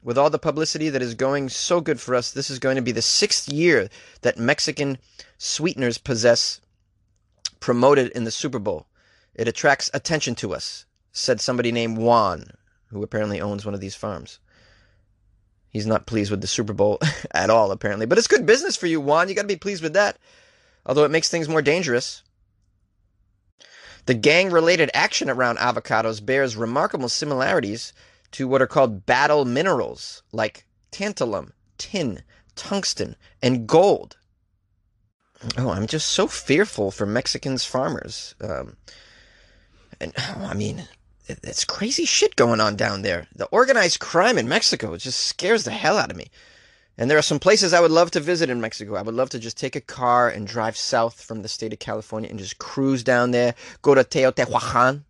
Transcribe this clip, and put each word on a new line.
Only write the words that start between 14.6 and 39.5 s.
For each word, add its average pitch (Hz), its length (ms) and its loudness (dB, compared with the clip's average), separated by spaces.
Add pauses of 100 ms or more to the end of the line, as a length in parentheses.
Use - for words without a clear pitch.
He's 107 160 -6
not 110 200 0
pleased 104 240 -2
with 101 100 -4
the 101 60 -8
Super 104 260 -4
Bowl 101 280 2 (160)
<laughs> - 160 -14
at 98 180 2
all, 107 220 6
apparently. 104 340 -4
But 156 100 4
it's 226 120 2
good 196 180 4
business 269 300 4
for 185 100 -4
you, 160 140 0
Juan. 151 280 2
You 196 60 -6
gotta 202 140 -4
be 202 80 -2
pleased 190 260 -8
with 160 120 -4
that. 202 240 2 (680)
Although 151 180 4
it 139 60 2
makes 160 180 0
things 165 200 -2
more 156 140 2
dangerous. 143 600 0 (1800)
The 131 80 4
gang-related 165 800 4
action 160 340 0
around 123 300 0
avocados 113 680 0
bears 131 320 0
remarkable 127 520 -2
similarities 131 840 -2 (400)
to 131 140 -6
what 131 160 2
are 127 60 2
called 113 360 0
battle 143 400 4
minerals, 123 840 -4
like 107 340 -6 (280)
tantalum, 120 580 -4 (260)
tin, 139 460 -6 (320)
tungsten, - 600 -6 (260)
and 123 240 0
gold. 175 500 4 (1400)
Oh, 127 120 0
I'm 98 180 -4
just 156 200 -4
so - 200 0
fearful 135 640 0
for - 120 -6
Mexicans 120 600 -4
farmers. - 760 -6
Um, 64 360 -10 (1200)